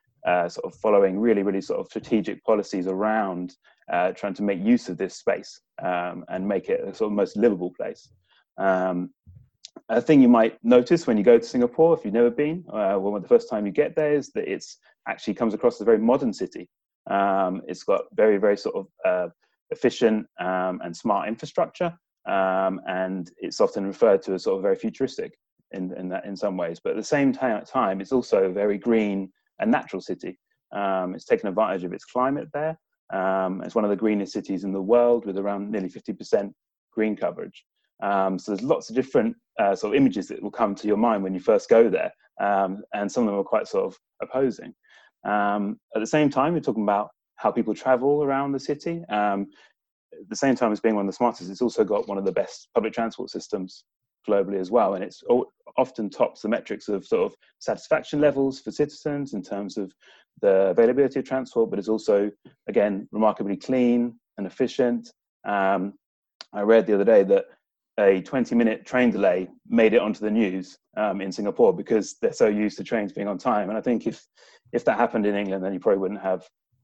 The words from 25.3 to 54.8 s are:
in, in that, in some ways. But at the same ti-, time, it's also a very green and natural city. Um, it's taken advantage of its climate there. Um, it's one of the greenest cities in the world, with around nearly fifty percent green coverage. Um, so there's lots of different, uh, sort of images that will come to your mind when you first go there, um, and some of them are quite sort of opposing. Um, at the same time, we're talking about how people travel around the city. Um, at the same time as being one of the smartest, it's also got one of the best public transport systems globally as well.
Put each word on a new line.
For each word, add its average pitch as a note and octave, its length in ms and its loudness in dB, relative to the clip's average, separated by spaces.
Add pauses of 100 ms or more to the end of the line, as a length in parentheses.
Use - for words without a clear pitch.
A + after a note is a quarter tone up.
in, F#2+ 240 -8
in F#2 120 -10
that, F#2 160 -8
in G2+ 120 -10
some F#2+ 200 -4
ways. F2 260 -6
But - 80 -4
at - 60 -2
the G#2+ 80 -6
same C#3 280 2
ti-, A#2 340 -2
time, G2 340 -2
it's G2 120 -8
also A2+ 320 2
a F#2 60 0
very G2+ 280 0
green G#2 540 0 (280)
and G#2+ 100 -2
natural A#2 320 -4
city. F#2 360 -10 (340)
Um, F#2+ 420 -2
it's - 100 -16
taken - 240 0
advantage F#2+ 360 -2
of F2+ 80 -8
its - 120 -12
climate C3+ 480 -4
there. D#3 260 -6 (340)
Um, F#2+ 500 -2
it's - 120 -8
one A2 100 0
of G2+ 60 0
the G2+ 60 0
greenest G#2 360 -2
cities G2 320 -6
in G2 80 -6
the F#2+ 100 -4
world, A#2+ 420 4
with G2 140 -8
around G2+ 320 -6
nearly G2 180 -4
fifty - 240 -12
percent G2+ 400 -4 (400)
green G#2+ 240 -2
coverage. - 480 -8 (380)
Um, F#2+ 360 0
so - 120 -8
there's G2+ 120 -4
lots C3+ 260 -2
of A2+ 80 -6
different, B2+ 400 0 (220)
uh, G2 180 2
sort G#2 180 -4
of C#3+ 60 4
images A2 280 2
that - 140 -10
will G#2 80 -8
come G#2 240 -2
to G2+ 120 -8
your G#2 100 2
mind G#2+ 260 2
when F#2+ 120 -4
you F#2 60 -6
first G#2 280 2
go A#2 220 8
there, - 200 -2 (300)
um, G2 420 0 (120)
and G2+ 180 -4
some B2 120 0
of G#2+ 60 2
them G2+ 80 0
are G2 60 2
quite G#2 240 -2
sort F#2+ 160 0
of F#2+ 140 -8 (240)
opposing. - 520 -4 (480)
Um, G2+ 560 -2 (160)
at A2+ 60 -2
the A2 60 -4
same D3+ 240 2
time, C#3+ 240 0
we're D#3 60 -2
talking A2 220 -2
about G2+ 280 0 (320)
how A2 80 2
people A#2 240 -2
travel C3 480 0
around C#3 300 -2
the C3+ 80 -4 (100)
city. E3+ 260 -6 (120)
Um, G#2 320 0 (720)
at - 160 -20
the G#2+ 160 -8
same C3 120 4
time A2+ 160 0
as G#2 80 -4
being A2 160 2
one G2+ 100 -2
of F#2+ 60 -4
the - 40 -10
smartest, A2 340 -2
it's G2 120 -6
also A2+ 220 2
got G2+ 260 -2
one G2 80 -4
of G2 80 -4
the F2+ 160 -2
best - 320 -12
public A2 180 -2
transport A2 380 -6
systems - 540 -10 (440)
globally G2 320 0
as F2+ 100 -6
well. G#2 240 2